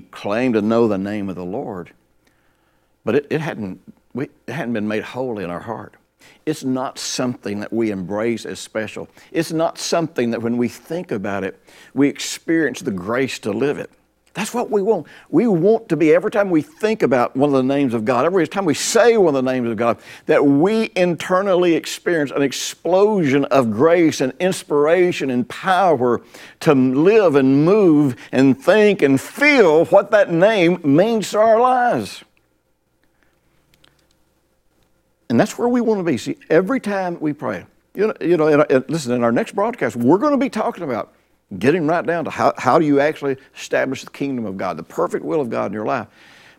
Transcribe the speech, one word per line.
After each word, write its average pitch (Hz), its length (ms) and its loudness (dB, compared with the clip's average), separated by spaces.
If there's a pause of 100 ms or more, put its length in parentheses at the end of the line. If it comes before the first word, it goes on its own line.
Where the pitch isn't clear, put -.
claim 117 440 -4
to 107 80 2
know 113 260 2
the 101 100 0
name 101 320 -6
of 87 60 -10
the 90 100 -10
Lord, 95 460 -12 (1120)
but 110 80 -2
it, 147 160 0
it 156 120 -4
hadn't, 107 380 -10 (340)
we, 127 120 -6 (220)
it 117 60 -10
hadn't 123 200 -6
been 107 140 -4
made 107 160 -6
holy 123 400 -8
in 85 80 -8
our 85 80 -8
heart. 110 360 -14 (500)
It's 151 180 -6
not 131 340 -6
something 117 640 -6
that - 140 -12
we 113 180 -2
embrace 104 540 -6
as - 140 -12
special. 107 480 -10 (240)
It's 160 200 -4
not 160 260 -4
something 147 540 -4
that 113 100 -6
when 117 160 -2
we 120 100 0
think 170 440 -10
about 101 320 -6
it, - 160 -10 (340)
we 139 140 2
experience - 720 -4
the 123 120 -6
grace 113 480 -4
to 110 120 -6
live 117 260 -2
it. - 120 -12 (440)
That's 208 200 -8
what 233 160 -4
we 208 120 0
want. 190 260 -2 (220)
We 214 180 2
want 214 420 2
to 160 80 0
be, 156 160 4
every 180 180 2
time 202 180 0
we 160 120 2
think 214 420 -4
about 123 320 2
one 139 140 2
of 139 40 0
the 131 100 2
names 139 300 0
of 113 120 -2
God, 123 200 0
every 175 220 2
time 196 160 -4
we 151 100 2
say 226 440 4
one 170 180 4
of 131 80 0
the 131 80 0
names 127 180 -2
of 117 60 -4
God, 113 240 0 (260)
that 147 200 4
we 185 500 2
internally 180 800 2
experience 151 560 -2
an 143 100 -2
explosion 165 1040 0
of 127 260 2
grace 160 500 2
and 131 180 -2
inspiration 170 920 0
and 123 200 -2
power 165 720 0 (400)
to 156 120 4
live 147 640 4
and 139 300 4
move 160 500 4 (160)
and 131 260 4
think 208 440 2
and 139 180 2
feel 220 640 2
what - 260 2
that 202 200 2
name 175 520 2
means 180 480 2
to 214 80 -2
our 220 200 4
lives. 240 640 0 (3000)
And 117 100 0
that's - 180 0
where 233 100 -2
we 247 140 0
want 220 180 0
to 185 40 -4
be. 156 140 -2
See, - 200 -8 (120)
every 190 300 2
time 190 400 -6
we 151 140 -4
pray, 113 320 -8 (300)
you 202 120 0
know, - 140 -2
you 170 160 0
know, 156 100 2
in, 147 220 4
in, 131 180 2
listen, 139 260 -4
in 120 120 0
our 117 60 4
next 185 240 -2
broadcast, 196 420 -4
we're 123 200 4
gonna 285 200 2
be 247 120 0
talking 214 340 -6
about 120 300 -6 (440)
getting 147 280 0
right 160 200 0
down 165 200 -4
to 98 60 -8
how, 110 260 0
how 127 220 4
do 165 60 2
you 143 160 4
actually 143 360 -2 (200)
establish 131 460 -4
the - 60 -20
kingdom 131 360 -6
of 98 120 -8
God, 92 200 -6
the - 60 -12
perfect - 400 -6
will 156 180 -2
of 120 80 -6
God 117 180 -4
in 98 60 -8
your 107 120 -6
life. 127 220 -6 (520)